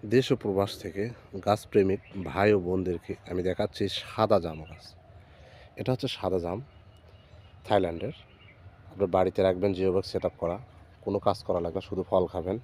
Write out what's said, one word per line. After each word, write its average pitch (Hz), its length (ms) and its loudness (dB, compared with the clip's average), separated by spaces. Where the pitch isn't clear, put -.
দেশ 117 280 2
ও 135 120 4
প্রবাস 101 280 2
থেকে 101 200 -6
গাছপ্রেমিক 101 560 4
ভাই 98 240 4
ও 101 60 6
বোনদেরকে 90 540 -2
আমি 90 160 -4
দেখাচ্ছি 98 400 -2
সাদা 107 400 2
জাম 80 200 -6
গাছ। 78 160 -20
এটা - 140 -4
হচ্ছে 127 240 -2
সাদা 92 240 -2
জাম, 87 200 -4
থাইল্যান্ডের। 95 500 0
আপনার 98 280 -2
বাড়িতে 92 320 2
রাখবেন 92 260 2
জিও 92 200 0
ব্যাগ 95 180 2
সেট 92 140 -4
আপ 87 160 -2
করা, 87 160 -2
কোনো 101 180 -2
কাজ 98 180 0
করা 90 180 0
লাগবে 85 140 -4
না, 95 100 -10
শুধু 92 200 -4
ফল 92 140 4
খাবেন। 92 300 -4